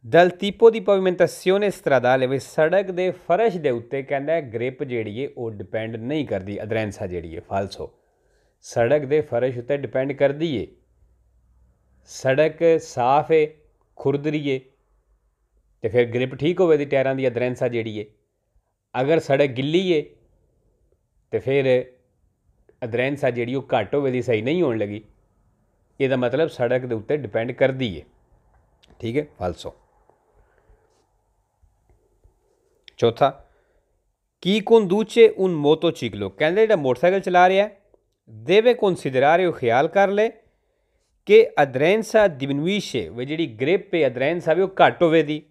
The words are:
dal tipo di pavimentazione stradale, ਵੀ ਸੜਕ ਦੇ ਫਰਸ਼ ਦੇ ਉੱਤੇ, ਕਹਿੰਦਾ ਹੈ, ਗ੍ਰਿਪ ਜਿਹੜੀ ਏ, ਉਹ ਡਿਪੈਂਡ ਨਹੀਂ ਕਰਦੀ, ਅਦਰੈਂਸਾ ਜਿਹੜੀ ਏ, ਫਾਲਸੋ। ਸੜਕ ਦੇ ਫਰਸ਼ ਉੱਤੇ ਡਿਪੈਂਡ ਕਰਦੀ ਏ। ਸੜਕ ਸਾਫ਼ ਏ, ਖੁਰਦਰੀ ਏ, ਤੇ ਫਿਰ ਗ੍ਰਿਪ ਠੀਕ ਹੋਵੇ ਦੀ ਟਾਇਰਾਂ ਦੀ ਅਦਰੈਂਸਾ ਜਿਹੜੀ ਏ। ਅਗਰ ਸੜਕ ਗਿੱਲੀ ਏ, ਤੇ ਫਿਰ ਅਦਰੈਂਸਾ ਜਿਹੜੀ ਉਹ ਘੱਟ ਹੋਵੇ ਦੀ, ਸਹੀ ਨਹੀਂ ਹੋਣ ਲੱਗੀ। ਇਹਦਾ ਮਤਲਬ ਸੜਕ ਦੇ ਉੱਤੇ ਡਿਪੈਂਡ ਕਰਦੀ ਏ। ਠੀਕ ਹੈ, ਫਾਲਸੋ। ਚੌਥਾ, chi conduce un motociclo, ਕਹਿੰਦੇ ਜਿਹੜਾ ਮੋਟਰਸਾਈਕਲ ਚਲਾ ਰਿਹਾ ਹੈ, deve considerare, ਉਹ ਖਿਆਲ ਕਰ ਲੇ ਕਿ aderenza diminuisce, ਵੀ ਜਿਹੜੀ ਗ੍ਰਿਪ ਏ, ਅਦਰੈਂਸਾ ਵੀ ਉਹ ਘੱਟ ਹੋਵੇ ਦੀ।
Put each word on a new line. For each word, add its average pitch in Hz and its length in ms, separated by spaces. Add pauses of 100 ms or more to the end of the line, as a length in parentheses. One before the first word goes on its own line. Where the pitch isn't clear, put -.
dal 175 240
tipo 202 400
di 226 80
pavimentazione 190 880
stradale, 131 600
ਵੀ 135 100
ਸੜਕ 185 520
ਦੇ 180 200
ਫਰਸ਼ 185 460
ਦੇ 147 140
ਉੱਤੇ, 120 320
ਕਹਿੰਦਾ 139 300
ਹੈ, 165 80
ਗ੍ਰਿਪ 127 420
ਜਿਹੜੀ 113 360
ਏ, 139 80 (100)
ਉਹ 117 140
ਡਿਪੈਂਡ 110 460
ਨਹੀਂ 127 300
ਕਰਦੀ, 98 360
ਅਦਰੈਂਸਾ 107 440
ਜਿਹੜੀ 85 280
ਏ, 87 60
ਫਾਲਸੋ। 98 580 (640)
ਸੜਕ 135 420
ਦੇ 143 160
ਫਰਸ਼ 123 380
ਉੱਤੇ 123 180
ਡਿਪੈਂਡ 135 360
ਕਰਦੀ 143 440
ਏ। 90 100 (1400)
ਸੜਕ 156 760
ਸਾਫ਼ 139 520
ਏ, 151 240 (400)
ਖੁਰਦਰੀ 143 520
ਏ, 131 120 (1200)
ਤੇ 117 60
ਫਿਰ 120 220
ਗ੍ਰਿਪ 127 240
ਠੀਕ 170 260
ਹੋਵੇ 165 160
ਦੀ 143 80
ਟਾਇਰਾਂ 135 300
ਦੀ 131 140
ਅਦਰੈਂਸਾ 123 400
ਜਿਹੜੀ 113 300
ਏ। 104 80 (960)
ਅਗਰ 147 180
ਸੜਕ 139 280
ਗਿੱਲੀ 151 460
ਏ, 151 240 (1120)
ਤੇ 113 80
ਫਿਰ 131 460 (1000)
ਅਦਰੈਂਸਾ 131 460
ਜਿਹੜੀ 120 240
ਉਹ 135 80
ਘੱਟ 113 320
ਹੋਵੇ 143 160
ਦੀ, 123 120
ਸਹੀ 117 200
ਨਹੀਂ 175 200
ਹੋਣ 123 160
ਲੱਗੀ। 104 260 (960)
ਇਹਦਾ 135 160
ਮਤਲਬ 131 320
ਸੜਕ 127 380
ਦੇ 120 80
ਉੱਤੇ 113 220
ਡਿਪੈਂਡ 117 360
ਕਰਦੀ 131 440
ਏ। 69 60 (1000)
ਠੀਕ 113 160
ਹੈ, 147 100 (120)
ਫਾਲਸੋ। - 360 (3250)
ਚੌਥਾ, 123 480 (1040)
chi 202 140 (120)
conduce 214 580 (100)
un 185 140
motociclo, 143 760
ਕਹਿੰਦੇ 165 300
ਜਿਹੜਾ 214 160
ਮੋਟਰਸਾਈਕਲ 170 440
ਚਲਾ 180 280
ਰਿਹਾ 190 160
ਹੈ, 208 160 (640)
deve 208 260
considerare, 170 760
ਉਹ 160 40
ਖਿਆਲ 127 360
ਕਰ 196 200
ਲੇ 208 240 (920)
ਕਿ 214 240 (120)
aderenza 180 720 (100)
diminuisce, 139 680
ਵੀ 120 140
ਜਿਹੜੀ 156 200
ਗ੍ਰਿਪ 139 480
ਏ, 160 120
ਅਦਰੈਂਸਾ 147 480
ਵੀ 175 80
ਉਹ 190 60
ਘੱਟ 156 340
ਹੋਵੇ 165 200
ਦੀ। 151 280